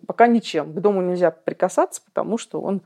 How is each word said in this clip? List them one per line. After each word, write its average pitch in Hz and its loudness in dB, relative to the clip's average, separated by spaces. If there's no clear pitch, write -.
пока 233 4
ничем. 160 0
К 180 -6
дому 196 2
нельзя 180 2
прикасаться, - -2
потому - -4
что - -8
он 190 -4